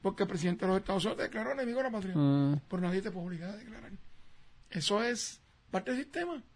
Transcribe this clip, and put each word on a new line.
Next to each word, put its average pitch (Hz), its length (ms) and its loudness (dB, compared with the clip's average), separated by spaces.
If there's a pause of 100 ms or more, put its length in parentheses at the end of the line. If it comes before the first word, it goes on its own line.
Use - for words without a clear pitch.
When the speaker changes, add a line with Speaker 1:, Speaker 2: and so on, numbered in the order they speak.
Speaker 1:
porque 190 220 2
el 185 60 0
presidente 175 360 0
de 185 60 4
los 190 100 6
Estados 196 240 2
Unidos - 120 0
te - 60 0
declaró 226 300 -2
enemigo 247 240 -2
de 269 60 2
la 254 80 0
patria. 190 260 -4
Speaker 2:
Ah. 143 420 6 (100)
Speaker 1:
Pero 185 120 -2
nadie 180 200 2
te 202 100 -4
puede 175 160 -6
obligar 175 240 -6
a 208 40 -8
declarar. 220 360 -14 (800)
Eso 202 320 2
es 240 400 -2 (280)
parte 190 220 0
del 254 120 0
sistema. 339 400 -6 (120)